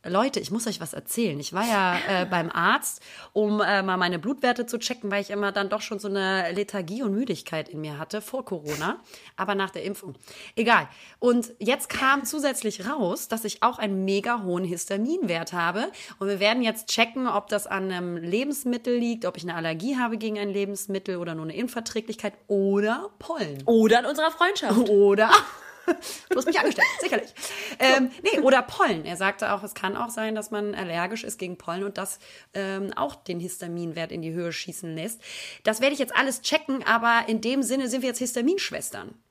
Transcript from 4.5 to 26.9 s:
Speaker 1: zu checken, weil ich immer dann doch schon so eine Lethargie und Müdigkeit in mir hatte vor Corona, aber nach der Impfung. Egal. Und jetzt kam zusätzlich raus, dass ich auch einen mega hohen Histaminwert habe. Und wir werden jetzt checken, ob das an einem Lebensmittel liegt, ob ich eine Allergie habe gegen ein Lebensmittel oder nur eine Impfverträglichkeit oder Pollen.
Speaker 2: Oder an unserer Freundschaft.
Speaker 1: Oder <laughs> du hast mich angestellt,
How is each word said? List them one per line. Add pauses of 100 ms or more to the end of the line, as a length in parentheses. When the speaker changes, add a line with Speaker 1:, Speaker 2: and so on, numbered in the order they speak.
Speaker 1:
zu
checken,
weil
ich
immer
dann
doch
schon
so
eine
Lethargie
und
Müdigkeit
in
mir
hatte
vor
Corona, (380)
aber
nach
der
Impfung. (400)
Egal. (320)
Und
jetzt
kam
zusätzlich
raus,
dass
ich
auch
einen
mega
hohen
Histaminwert
habe. (260)
Und
wir
werden
jetzt
checken,
ob
das
an
einem
Lebensmittel
liegt,
ob
ich
eine
Allergie
habe
gegen
ein
Lebensmittel
oder
nur
eine
Impfverträglichkeit (140)
oder
Pollen.
Speaker 2:
Oder
an
unserer
Freundschaft.
Speaker 1:
Oder (540)
<laughs>
du
hast
mich
angestellt, (140)